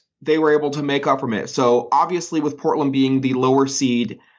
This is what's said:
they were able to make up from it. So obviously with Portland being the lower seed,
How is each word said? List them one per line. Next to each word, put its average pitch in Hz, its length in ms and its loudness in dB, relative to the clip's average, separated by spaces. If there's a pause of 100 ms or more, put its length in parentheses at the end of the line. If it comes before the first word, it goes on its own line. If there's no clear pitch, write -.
(220)
they 156 160 0
were 151 160 2
able 147 160 0
to 147 120 -6
make 139 240 -2
up 135 140 2
from 120 140 -4
it. - 160 -6
So 120 420 2
obviously 170 480 0
with 143 160 -2
Portland 143 380 -2
being 135 260 2
the 131 140 -2
lower 131 320 2
seed, 123 540 -2 (180)